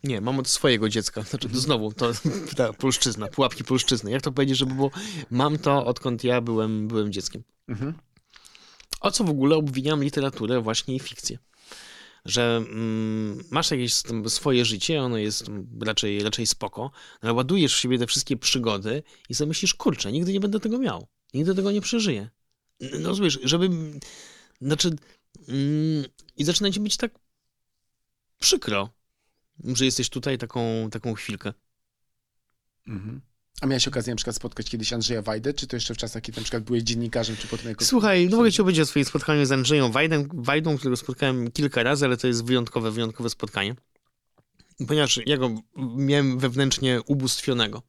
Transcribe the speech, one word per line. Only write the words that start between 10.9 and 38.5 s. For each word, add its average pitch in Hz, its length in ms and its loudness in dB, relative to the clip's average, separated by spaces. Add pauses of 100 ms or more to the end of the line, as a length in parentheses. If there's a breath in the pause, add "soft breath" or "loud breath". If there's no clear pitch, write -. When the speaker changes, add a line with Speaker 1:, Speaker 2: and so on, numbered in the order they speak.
Speaker 1:
i 131 40 -2
fikcję? - 380 -10 (880 loud breath)
Że, 117 300 2 (140)
mm, 110 840 -2
masz 151 200 0
jakieś 123 200 -2
s-, - 120 0
tam 113 260 -4
swoje 123 360 2
życie, 113 360 -2
ono 123 160 -2
jest, 107 320 -4
mm, 104 180 -10 (180)
raczej, 104 380 -2
raczej 110 220 -2
spoko, 110 460 -4 (300 loud breath)
ale 117 120 2
ładujesz 135 420 4
w - 40 2
siebie 127 200 2
te 120 80 0
wszystkie - 300 -2
przygody 113 680 0 (260 soft breath)
i 120 60 -6
sobie 147 120 0
myślisz: 165 260 0
„Kurczę, 113 380 0
nigdy 175 220 0
nie 196 60 0
będę 202 200 0
tego 226 200 -2
miał. 120 280 -4 (260)
Nigdy 165 220 2
tego 196 160 0
nie 202 100 0
przeżyję”. 165 480 -2 (520)
N-, 135 200 -6
no, 165 80 -2
rozumiesz, 180 340 2
żeby... 170 260 2 (920 loud breath)
Znaczy, 151 340 0 (520 soft breath)
mm, 147 580 0 (320)
i - 60 -2
zaczyna 185 280 2
ci 190 80 -2
być 208 180 -2
tak - 220 -6 (1200)
przykro, 107 500 0 (760)
że 123 220 0
jesteś 127 240 0
tutaj 131 280 -4
taką, 113 540 -2
taką 113 220 -6
chwilkę. 104 400 -8 (1300)
Speaker 2:
Mhm. 110 340 -10 (400)
A - 40 -4
miałeś 135 220 2
okazję 123 260 -4
na - 20 -4
przykład 113 200 -4
spotkać - 340 -8
kiedyś 110 240 -4
Andrzeja 113 280 -2
Wajdę, 110 320 -4
czy 131 140 -6
to 127 80 -6
jeszcze 117 180 -4
w - 40 -8
czasach, 113 260 -8
kiedy 113 140 -10
na 113 60 -6
przykład 117 200 -4
byłeś 117 200 0
dziennikarzem, 113 540 -2
czy - 100 -10
potem 113 200 -6
jako 110 180 -4
Speaker 1:
Słuchaj, 202 440 6
no 220 80 6
mogę 233 140 8